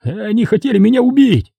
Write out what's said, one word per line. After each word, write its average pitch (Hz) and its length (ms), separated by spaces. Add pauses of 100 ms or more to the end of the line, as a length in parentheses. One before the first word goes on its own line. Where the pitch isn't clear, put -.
Они 214 440
хотели 220 340
меня 233 240
убить! 247 560